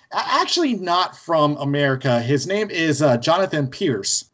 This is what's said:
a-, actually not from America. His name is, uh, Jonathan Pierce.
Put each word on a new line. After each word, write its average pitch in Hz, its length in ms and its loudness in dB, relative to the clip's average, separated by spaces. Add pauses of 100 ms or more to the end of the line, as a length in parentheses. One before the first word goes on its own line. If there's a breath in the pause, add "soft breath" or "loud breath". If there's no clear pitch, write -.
(120 soft breath)
a-, 262 280 0
actually 330 340 0
not 180 420 -2
from 147 420 2
America. 139 640 0
His 135 240 0
name 202 260 -2
is, 160 300 0
uh, 139 180 4
Jonathan 160 500 0
Pierce. 127 640 -2